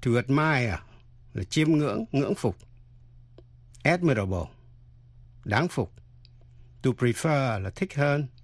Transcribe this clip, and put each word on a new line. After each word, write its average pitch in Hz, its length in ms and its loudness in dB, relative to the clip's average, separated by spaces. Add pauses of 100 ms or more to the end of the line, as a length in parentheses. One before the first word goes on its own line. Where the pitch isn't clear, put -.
To 127 140 0
admire 127 600 2 (560)
là 101 100 -6
chiêm 156 280 0
ngưỡng, 139 400 0
ngưỡng 139 240 0
phục. - 220 -4 (1300)
Admirable, 113 640 0 (1000)
đáng 117 220 0
phục. - 260 -4 (880)
To 131 100 2
prefer 123 680 0
là 95 100 -4
thích - 260 -6
hơn. 143 320 0 (160)